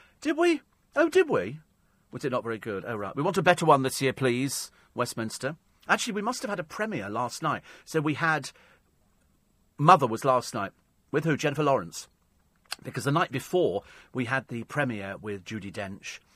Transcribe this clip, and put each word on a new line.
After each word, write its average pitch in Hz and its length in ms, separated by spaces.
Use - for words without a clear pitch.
did 294 160
we? 330 240
Oh, 320 120
did 359 200
we? 123 320
Was - 140
it 131 80
not 120 100
very 113 160
good? 98 280
Oh, 113 100
right. 101 180
We 139 80
want 190 160
a 175 40
better 175 220
one 139 200
this 131 180
year, 131 100
please, 127 600
Westminster. 120 600
Actually, 214 260
we 202 80
must 247 200
have 220 80
had 190 80
a 175 60
premiere 185 440
last 113 340
night. 143 200
So - 160
we 151 140
had, 156 360
Mother 147 300
was 110 160
last 127 280
night. 98 200
With 147 120
who? 156 120
Jennifer 147 260
Lawrence. 113 460
Because - 220
the 139 80
night 170 180
before, 123 540
we 123 120
had 127 240
the 117 160
premiere 107 540
with 98 260
Judi 98 280
Dench, 98 460